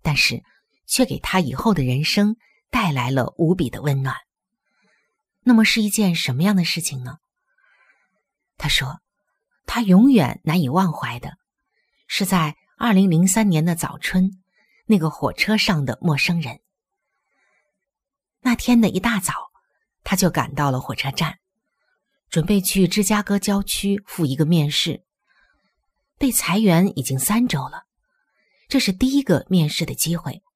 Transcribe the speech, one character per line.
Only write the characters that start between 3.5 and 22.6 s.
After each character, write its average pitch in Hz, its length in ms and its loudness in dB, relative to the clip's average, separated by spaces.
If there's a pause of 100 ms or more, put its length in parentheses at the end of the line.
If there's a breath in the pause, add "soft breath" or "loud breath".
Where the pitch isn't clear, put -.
比 165 120 -2
的 - 140 -10
温 135 220 -2
暖。 131 120 -6 (1200)
那 240 160 4
么 220 100 4
是 226 160 0
一 208 80 -2
件 196 240 0
什 127 220 -4
么 151 80 -2
样 202 120 2
的 180 80 2
事 165 180 -4
情 131 220 -8
呢？ 131 140 -14 (1400)
他 143 120 -6
说， - 320 -4 (640)
他 240 160 -4
永 214 300 6
远 196 320 2
难 165 180 0
以 127 80 0
忘 170 240 0
怀 123 260 -10
的 139 200 -14 (640)
是 - 220 -4
在 165 280 -2 (220)
二 233 160 0
零 190 160 6
零 170 180 4
三 214 220 2
年 160 160 2
的 170 100 0
早 - 220 -8
春， 185 460 -2 (420)
那 208 140 2
个 156 100 0
火 - 240 -4
车 214 240 0
上 160 260 0
的 - 160 -4
陌 160 160 0
生 170 240 0
人。 131 220 -8 (1800)
那 240 140 2
天 240 240 2
的 220 80 4
一 185 120 -2
大 214 200 -2
早， - 140 -4 (720)
他 - 120 -2
就 185 140 2
赶 139 240 -4
到 143 160 -2
了 127 100 -2
火 120 140 -10
车 - 160 -4
站， 147 300 -6 (880)
准 160 160 -2
备 202 140 2
去 190 280 2